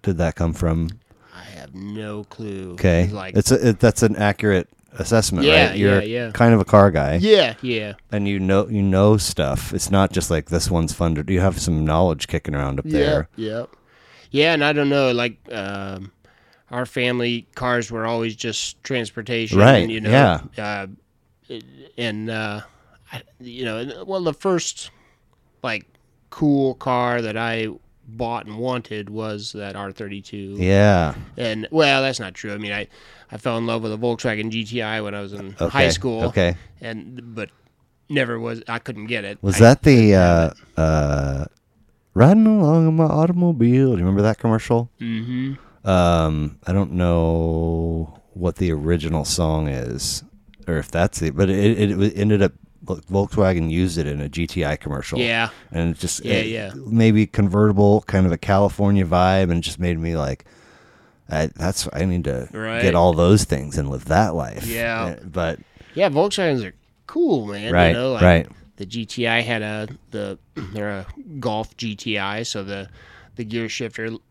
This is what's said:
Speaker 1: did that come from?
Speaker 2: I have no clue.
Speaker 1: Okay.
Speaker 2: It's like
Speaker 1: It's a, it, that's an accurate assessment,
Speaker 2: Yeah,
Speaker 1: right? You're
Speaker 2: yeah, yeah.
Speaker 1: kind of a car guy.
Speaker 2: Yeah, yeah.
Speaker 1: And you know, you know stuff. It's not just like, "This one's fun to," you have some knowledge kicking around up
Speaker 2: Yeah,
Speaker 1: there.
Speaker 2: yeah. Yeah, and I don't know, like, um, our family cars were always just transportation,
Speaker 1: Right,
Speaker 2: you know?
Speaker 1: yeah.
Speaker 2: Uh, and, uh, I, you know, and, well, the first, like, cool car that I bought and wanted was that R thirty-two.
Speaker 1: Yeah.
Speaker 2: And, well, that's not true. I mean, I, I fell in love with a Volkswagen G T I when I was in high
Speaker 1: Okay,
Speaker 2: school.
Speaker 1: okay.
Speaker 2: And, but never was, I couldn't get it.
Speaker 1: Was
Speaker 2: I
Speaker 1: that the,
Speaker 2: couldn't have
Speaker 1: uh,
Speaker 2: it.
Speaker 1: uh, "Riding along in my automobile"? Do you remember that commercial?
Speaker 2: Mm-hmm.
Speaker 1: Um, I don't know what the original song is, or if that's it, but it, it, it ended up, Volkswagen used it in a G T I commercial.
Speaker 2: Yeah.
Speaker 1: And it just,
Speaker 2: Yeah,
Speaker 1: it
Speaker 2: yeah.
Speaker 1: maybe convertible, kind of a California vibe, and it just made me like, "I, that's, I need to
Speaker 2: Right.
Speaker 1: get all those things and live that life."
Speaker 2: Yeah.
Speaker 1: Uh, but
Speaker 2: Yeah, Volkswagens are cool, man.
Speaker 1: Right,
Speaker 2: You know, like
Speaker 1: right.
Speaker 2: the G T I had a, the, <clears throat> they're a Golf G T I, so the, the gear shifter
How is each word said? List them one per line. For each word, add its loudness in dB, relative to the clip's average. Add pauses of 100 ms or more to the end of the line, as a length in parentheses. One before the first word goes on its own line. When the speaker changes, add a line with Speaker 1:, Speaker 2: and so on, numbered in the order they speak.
Speaker 1:
did -2
that -2
come -2
from? -2 (440)
Speaker 2:
I -20
have -20
no -12
clue. -12
Speaker 1:
Okay. 4
Speaker 2:
It's 0
like -8
Speaker 1:
It's 4
a, 4
it, 2
that's 4
an 2
accurate 2 (240)
assessment, 0
Speaker 2:
Yeah, 6
Speaker 1:
right? -6
You're 4
Speaker 2:
yeah, -6
yeah. -12
Speaker 1:
kind 6
of 6
a 0
car 8
guy. 0
Speaker 2:
Yeah, 4
yeah. -4 (180)
Speaker 1:
And -2
you 0
know, 2
you 0
know 6
stuff. -4
It's -4
not 2
just -4
like, -2
"This -2
one's 0
fun -2
to," -4
you 2
have 0
some 0
knowledge 0
kicking -6
around -4
up -10
Speaker 2:
Yeah, -6
Speaker 1:
there. 0
Speaker 2:
yeah. -8 (640)
Yeah, 2
and 0
I 2
don't 0
know, 2
like, -4 (140)
um, -10 (600)
our -4
family -2
cars -2
were -6
always -4
just -8
transportation, -2
Speaker 1:
Right, 8
Speaker 2:
you -6
know? -2
Speaker 1:
yeah. 4 (160)
Speaker 2:
Uh, -8 (1120)
and, -6
uh, -8 (500)
I, -12 (180)
you -14
know, -6
and, -10
well, -6
the 0
first, -4 (720)
like, -6 (460)
cool 2
car -2
that -6
I -4 (400)
bought -8
and -14
wanted -8
was -10
that -12
R -10
thirty-two. -14
Speaker 1:
Yeah. 4 (240)
Speaker 2:
And, -6
well, 2
that's -4
not -10
true. -12
I -12
mean, -10
I, -8 (440)
I -14
fell -4
in -4
love -4
with -6
a -8
Volkswagen -4
G -6
T -8
I -4
when -8
I -10
was -12
in -14
high -6
Speaker 1:
Okay, 2
Speaker 2:
school. -4
Speaker 1:
okay. 0 (260)
Speaker 2:
And, -14
but -10 (580)
never -2
was, -8
I -6
couldn't -12
get -6
it. -10
Speaker 1:
Was 0
Speaker 2:
I -2
Speaker 1:
that 8
the, 8
Speaker 2:
couldn't 8
have 6
Speaker 1:
uh, -8
Speaker 2:
it. -10
Speaker 1:
uh, 0 (680)
"Riding 8
along 4
in 2
my 4
automobile"? 2
Do 0
you 0
remember 2
that 2
commercial? 0
Speaker 2:
Mm-hmm. -8
Speaker 1:
Um, 2
I -2
don't 0
know 0 (140)
what -4
the 0
original -2
song 0
is, -6 (440)
or -2
if -8
that's -2
it, -2
but 2
it, 2
it, 0
it 0
ended 2
up, 0 (320)
Volkswagen -2
used 0
it -2
in -6
a -6
G -6
T -6
I -2
commercial. -8
Speaker 2:
Yeah. -2 (220)
Speaker 1:
And -2
it -20
just, -6
Speaker 2:
Yeah, -2
Speaker 1:
it -2
Speaker 2:
yeah. -8 (140)
Speaker 1:
maybe 4
convertible, 4
kind 2
of 4
a 0
California 2
vibe, 2
and 0
it 0
just -10
made -2
me -4
like, -6 (840)
"I, -2
that's, -6
I -2
need -2
to -6
Speaker 2:
Right. -6
Speaker 1:
get 2
all 6
those 6
things -4
and -2
live -8
that 2
life." -8
Speaker 2:
Yeah. -4
Speaker 1:
Uh, -20
but -6 (360)
Speaker 2:
Yeah, 2
Volkswagens 0
are -12 (340)
cool, 0
man. -6
Speaker 1:
Right, 6
Speaker 2:
You 2
know, -2
like 0
Speaker 1:
right. 6 (280)
Speaker 2:
the -14
G -10
T -6
I 0
had -4
a, -8 (240)
the, -8 (100)
<clears throat> -20 (180)
they're -6
a -10 (320)
Golf -6
G -8
T -6
I, -6
so -8
the, -12 (480)
the -10
gear -6
shifter -10 (220)